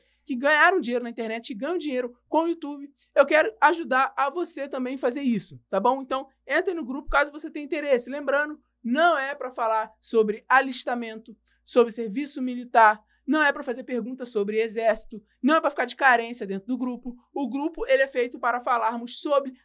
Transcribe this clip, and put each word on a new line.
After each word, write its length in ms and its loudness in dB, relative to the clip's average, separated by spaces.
que 120 -8
ganharam 440 4
dinheiro 240 -2
na 60 -8
internet, 380 -6
que 80 -10
ganham 240 -4
dinheiro 360 -6
com 160 2
o 40 0
YouTube, 460 -8
eu 100 8
quero 260 2
ajudar 540 2
a 140 0
você 400 -6
também 260 -6
fazer 260 -2
isso, 460 -2
tá 120 -4
bom? 200 2
Então, 280 -6
entre 300 -2
no 100 -6
grupo 240 -8
caso 220 2
você 180 -12
tenha 160 -10
interesse. 460 -2
Lembrando, 500 -2
não 340 2
é 160 -2
pra 160 -10
falar 500 -2
sobre 480 0
alistamento, 880 0
sobre 280 4
serviço 520 -6
militar, 600 4
não 180 2
é 100 4
pra 100 -10
fazer 200 -8
perguntas 460 -6
sobre 300 0
exército, 640 -2
não 140 4
é 80 4
pra 80 0
ficar 160 -2
de 100 -8
carência 520 2
dentro 200 -8
do 80 -4
grupo. 400 -8
O 160 -4
grupo, 380 -4
ele 160 4
é 60 2
feito 320 -4
para 200 0
falarmos 600 -2
sobre 340 0